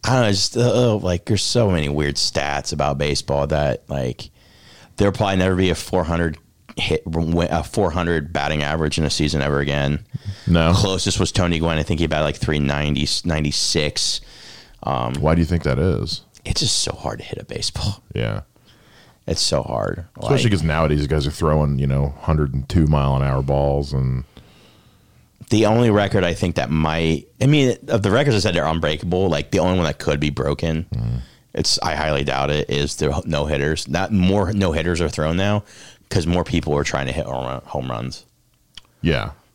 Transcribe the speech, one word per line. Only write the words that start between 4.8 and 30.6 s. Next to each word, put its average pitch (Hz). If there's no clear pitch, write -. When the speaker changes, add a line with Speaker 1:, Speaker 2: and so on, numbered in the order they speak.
Speaker 1:
there'll 101
probably 98
never 92
be 92
a -
four -
hundred 82
hit, -
a 82
four 95
hundred 85
batting 76
average 76
in 82
a 71
season 76
ever 71
again. 71
Speaker 2:
No. 85
Speaker 1:
Closest 98
was 87
Tony 85
Gwynn. 82
I 76
think 80
he 82
batted, 76
like, 76
three 76
ninety, 71
ninety-six. 78
Um, 62
Speaker 2:
Why 78
do 85
you 82
think 85
that 65
is? 85
Speaker 1:
it's -
just 120
so -
hard -
to -
hit -
a -
baseball. -
Speaker 2:
Yeah. 53
Speaker 1:
It's -
so 67
hard. 50
Speaker 2:
Especially -
Speaker 1:
Like, 117
Speaker 2:
'cause 90
nowadays 78
you 73
guys 73
are -
throwing, 76
you 69
know, 69
hundred 76
and 67
two 80
mile 71
an 67
hour 67
balls 71
and 65
Speaker 1:
the 107
only 113
record 101
I 85
think 85
that 62
might, 80
I 127
mean, 139
of 107
the -
records 131
I 104
said 90
are 76
unbreakable, 82
like, 73
the 92
only 90
one 90
that 76
could 73
be 73
broken, 73